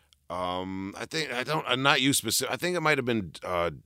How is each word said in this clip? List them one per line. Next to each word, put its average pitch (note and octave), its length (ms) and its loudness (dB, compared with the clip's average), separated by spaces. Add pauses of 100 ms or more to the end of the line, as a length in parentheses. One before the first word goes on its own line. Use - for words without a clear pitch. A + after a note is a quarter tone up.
(280)
Um, F#2 720 -2
I - 80 -8
think, D3+ 260 -4
I B2 120 -2
don't, D3+ 220 -2
uh, B2 100 0
not C#3 260 4
you C#3 100 4
specific. A#2+ 400 0
I C3 40 -2
think F3 200 -2
it E3 40 -2
might D3+ 180 4
have B2 60 0
been, A2 280 0 (120)
uh, F2 260 0 (160)